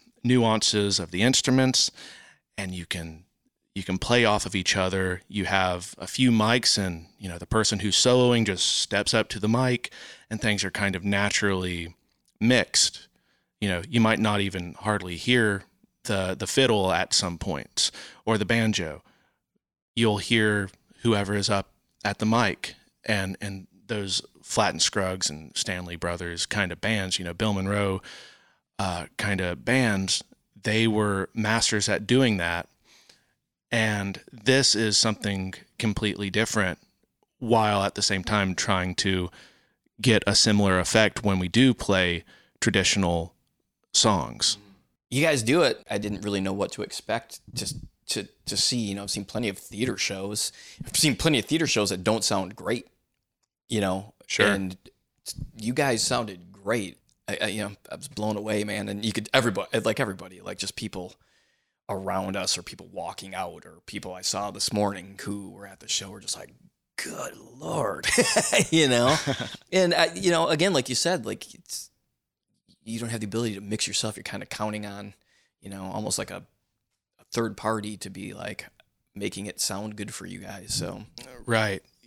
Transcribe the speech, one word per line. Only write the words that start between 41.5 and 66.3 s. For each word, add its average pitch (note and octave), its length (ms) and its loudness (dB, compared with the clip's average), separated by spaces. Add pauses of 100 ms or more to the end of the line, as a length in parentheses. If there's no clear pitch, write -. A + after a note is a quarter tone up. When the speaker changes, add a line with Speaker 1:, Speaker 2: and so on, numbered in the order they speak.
Speaker 1:
play F2+ 500 2 (380)
traditional F2+ 720 2 (600)
songs. - 680 0 (500)
Speaker 2:
You C3 140 0
guys D3+ 180 2
do C#3 220 4
it. A#2+ 260 0
I G#2 80 -2
didn't G2+ 240 -6
really G2+ 180 -2
know F#2+ 140 -2
what G2 200 -2
to G#2 100 -8
expect - 560 -8 (160)
to, - 180 -6 (360)
to, G2+ 180 -6 (180)
to - 100 -6
see. B2 220 0
You G#2 160 -2
know, G2+ 100 -6
I've G2+ 80 -6
seen G#2 140 -6
plenty B2 240 -4
of F#2+ 80 -6
theater A2+ 400 -4
shows. G2+ 540 -4 (340)
I've - 100 -8
seen D3 200 2
plenty D3+ 240 2
of G2+ 60 -2
theater D#3+ 200 0
shows G#2 240 2
that F#2 140 -4
don't A2 200 2
sound F#2+ 320 -2
great, G#2 320 -6 (800)
you A2 140 0
know? F#2+ 300 -2 (160)
Speaker 1:
Sure. G2+ 200 4
Speaker 2:
And G2 300 0 (800)
you A2+ 160 -4
guys C3 300 2
sounded G#2+ 480 -4
great. G#2 460 -4 (300)
I, G2+ 140 -4
I, G#2+ 60 0
you G#2 140 -2
know, G2+ 100 -6 (200)
I - 40 -8
was - 120 -12
blown G#2+ 300 -4
away, G#2+ 260 -2
man. G#2 260 -4
And G#2 160 -6
you G#2+ 60 0
could, G#2+ 220 -6
everybody, A2+ 460 0
like, A2 200 0
everybody, F#2 420 -6
like, F#2+ 160 -10
just - 180 -8
people F#2+ 400 -10 (760)
around F#2+ 460 -4
us F#2 220 -2
or F2 60 -12
people - 280 -16
walking F#2 440 -12
out F2 300 -8
or E2+ 200 -20
people F#2+ 280 -12
I F#2 80 -14
saw G2+ 300 -4
this G2 220 -4
morning G2 480 -2
who G2+ 300 -8
were G2 160 -18
at F#2+ 120 -20
the - 80 -16
show - 220 -4
were F#2 100 -16
just - 180 -8